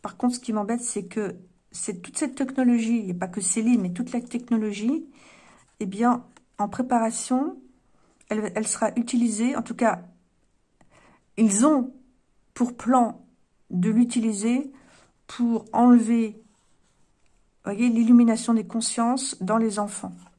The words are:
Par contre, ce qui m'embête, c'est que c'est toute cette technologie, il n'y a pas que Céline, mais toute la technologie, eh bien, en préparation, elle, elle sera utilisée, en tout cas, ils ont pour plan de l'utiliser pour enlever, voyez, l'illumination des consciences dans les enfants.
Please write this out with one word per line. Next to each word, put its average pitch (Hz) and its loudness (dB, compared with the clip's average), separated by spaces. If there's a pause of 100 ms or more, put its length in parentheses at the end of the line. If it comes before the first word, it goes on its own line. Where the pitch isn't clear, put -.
Par - -12
contre, 247 -2
ce - -10
qui 226 -8
m'embête, 214 -4
c'est 202 -8
que 196 -6 (340)
c'est - -10
toute - -16
cette 269 -4
technologie, 240 0
il 208 -4
n'y 185 -6
a - -4
pas 180 -6
que 202 -8
Céline, 220 2
mais 180 -4
toute 240 -6
la 240 -2
technologie, 233 -4 (760)
eh 208 -4
bien, 240 0 (340)
en 208 -2
préparation, 254 -2 (720)
elle, 214 -4
elle 214 -4
sera - -2
utilisée, 233 0
en 233 -4
tout 233 -10
cas, - 0 (1300)
ils 220 4
ont 277 2 (640)
pour 240 -2
plan 240 0 (440)
de 185 0
l'utiliser 233 0 (540)
pour 233 -2
enlever, 233 4 (1200)
voyez, 208 -2
l'illumination 233 6
des 220 0
consciences 233 -2
dans 214 0
les 220 0
enfants. 202 -8 (240)